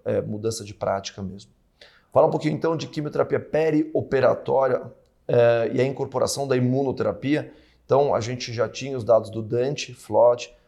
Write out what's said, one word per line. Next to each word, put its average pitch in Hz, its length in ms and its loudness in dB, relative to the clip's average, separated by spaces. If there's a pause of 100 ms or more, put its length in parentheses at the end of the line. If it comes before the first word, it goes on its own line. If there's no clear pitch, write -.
é 107 180 -2
mudança 107 440 -6
de 104 80 -14
prática 101 480 -6
mesmo. 95 300 -12 (600)
Fala 156 160 6
um 156 40 0
pouquinho, 156 220 0
então, 160 220 0
de 135 120 -6
quimioterapia 143 520 -2
perioperatória, 135 1500 0 (340)
é, 117 480 4
e 127 60 0
a 127 60 4
incorporação 135 640 -2
da 127 80 2
imunoterapia. 127 960 0 (320)
Então, 135 280 2
a 110 60 2
gente 123 320 -8
já 113 160 -2
tinha 131 300 -8
os 110 80 -8
dados 110 240 4
do 110 120 -8
Dante, 123 520 -4
Flot, 120 600 2 (140)